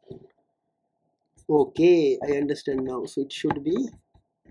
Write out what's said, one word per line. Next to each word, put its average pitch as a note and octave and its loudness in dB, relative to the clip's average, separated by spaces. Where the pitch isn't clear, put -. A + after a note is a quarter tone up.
okay, D3+ 4
I C#3+ -2
understand C#3+ -4
now. B2 -6
So - -6
it C3 -8
should D3+ -4
be A3 -2